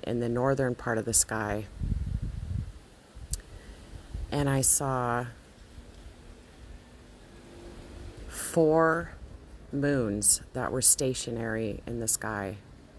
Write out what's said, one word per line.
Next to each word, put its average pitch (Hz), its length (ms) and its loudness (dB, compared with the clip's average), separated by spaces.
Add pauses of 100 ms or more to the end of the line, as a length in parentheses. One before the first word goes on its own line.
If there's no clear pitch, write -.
in 117 160 -2
the 120 80 0
northern 127 480 2
part 113 220 0
of 110 80 0
the 113 80 0
sky. 104 540 2 (2500)
And 143 200 2
I 135 100 4
saw 123 680 4 (3000)
four 160 840 4 (580)
moons 131 720 4 (100)
that 127 220 -2
were 127 80 0
stationary 113 1080 2
in 117 140 -4
the 110 80 0
sky. 101 480 -2 (420)